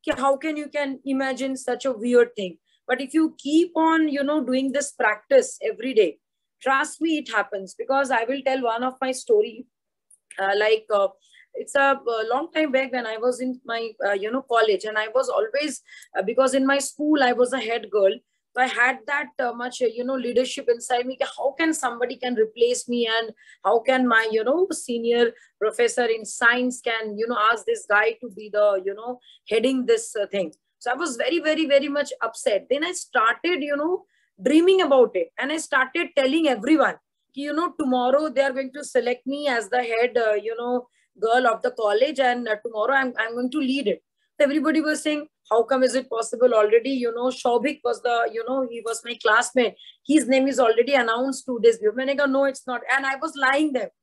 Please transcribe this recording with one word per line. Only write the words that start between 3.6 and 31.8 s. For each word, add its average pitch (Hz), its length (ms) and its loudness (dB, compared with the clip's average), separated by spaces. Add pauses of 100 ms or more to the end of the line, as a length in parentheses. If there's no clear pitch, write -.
on, 320 220 2 (100)
you 285 120 0
know, 302 80 0 (140)
doing 262 260 0
this 285 140 -4
practice 233 680 2 (140)
every 226 220 -6
day, 202 160 6 (580)
trust 269 340 0
me, 320 220 0
it 226 160 -10
happens. 196 420 -6
Because 262 380 0
I 226 100 -2
will 277 160 -4
tell 262 240 0
one 233 220 -2
of 254 100 -18
my 262 100 -2
story, 233 560 0 (720)
uh, 196 140 0 (100)
like, 220 240 2 (140)
uh, 190 80 2 (440)
it's - 220 -10
a, 277 120 4 (340)
a 220 100 -2
long 294 240 -2
time 311 160 0
back 262 260 0
when 240 80 -4
I 220 120 -6
was 247 240 -2
in 254 200 -6 (120)
my, 226 180 -6 (160)
uh, 202 160 0
you 220 80 -4
know, 262 100 -4 (140)
college, 214 360 2
and 214 60 -2
I 214 100 -2 (120)
was 262 100 -2
always, 262 520 -2 (360)
uh, 190 140 -2
because 262 300 2
in 269 120 0
my 277 60 2
school, 294 500 0
I 247 40 0 (100)
was 247 100 0
a 247 160 -4
head 220 200 -4 (100)
girl. 233 200 4 (360)
So 247 80 2
I 254 40 2
had 247 380 0
that, 285 240 -4 (100)
uh, 240 140 -2
much, 247 280 -8
uh, 247 40 0
you 226 180 -4
know, 262 120 -4
leadership 247 540 -2
inside 240 360 0
me. 254 120 -8 (200)
How 277 140 0
can 320 220 0
somebody 247 420 -4
can 247 200 -4
replace 233 540 0
me? 240 180 0
And 226 240 -2 (320)
how 208 160 4
can 262 280 2
my, 226 240 4
you 220 120 0
know, 320 280 2
senior 233 600 0 (280)
professor 226 460 0
in 226 200 -2
science 247 560 0
can, 220 360 -4
you 226 100 -4
know, 240 100 -4 (140)
ask 220 140 -2
this 226 220 -4
guy 214 340 2
to 240 140 -12
be 214 160 -14
the, 208 320 2
you 196 120 -6
know, 220 240 -12 (280)
heading 247 380 0
this, 226 300 0
uh, 202 100 -2
thing? 185 280 -4 (260)
So 240 120 -6
I 262 40 0
was 285 200 -4
very, 285 240 -2
very, 311 280 0
very 277 220 4